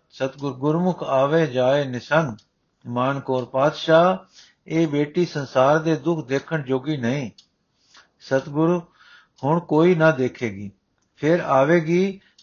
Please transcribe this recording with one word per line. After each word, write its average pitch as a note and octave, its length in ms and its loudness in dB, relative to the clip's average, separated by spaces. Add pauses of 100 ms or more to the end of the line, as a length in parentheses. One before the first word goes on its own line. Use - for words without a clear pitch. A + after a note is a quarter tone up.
(100)
ਸਤਿਗੁਰ C3+ 420 -6
ਗੁਰਮੁਖ D#3 500 -2
ਆਵੇ C#3+ 440 2
ਜਾਏ C3 380 0
ਨਿਸੰਗ। B2+ 520 -2 (500)
ਮਾਨ B2+ 340 -2
ਕੌਰ, B2+ 240 -4
ਪਾਤਸ਼ਾਹ, D#3+ 720 2 (500)
ਇਹ D#3+ 220 0
ਬੇਟੀ D3 360 0
ਸੰਸਾਰ C#3+ 540 2
ਦੇ D#3+ 180 0
ਦੁੱਖ D3 300 -4
ਦੇਖਣ C#3 360 -4
ਜੋਗੀ C3 340 -2
ਨਹੀਂ। B2 340 -4 (880)
ਸਤਿਗੁਰ D3+ 600 -2 (640)
ਹੁਣ D#3+ 160 0
ਕੋਈ E3 340 2
ਨਾ D#3+ 160 4
ਦੇਖੇਗੀ, A#2+ 640 -4 (440)
ਫਿਰ E3 240 0
ਆਵੇਗੀ E3 800 0 (220)